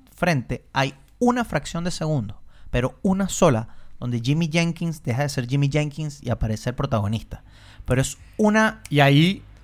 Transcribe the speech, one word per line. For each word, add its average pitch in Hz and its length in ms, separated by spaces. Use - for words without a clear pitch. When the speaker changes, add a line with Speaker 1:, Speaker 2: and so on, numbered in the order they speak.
Speaker 1:
frente 135 580
hay 135 220
una 240 260
fracción 165 380
de 180 80
segundo, 156 500
pero 123 320
una 190 260
sola, 113 380
donde 120 220
Jimmy 147 300
Jenkins 170 520
deja 127 200
de 143 60
ser 127 180
Jimmy 143 240
Jenkins 147 520
y 120 60
aparece 110 400
el 123 60
protagonista. 110 680
Pero 127 160
es - 160
una 220 520
Speaker 2:
Y 143 120
ahí 151 420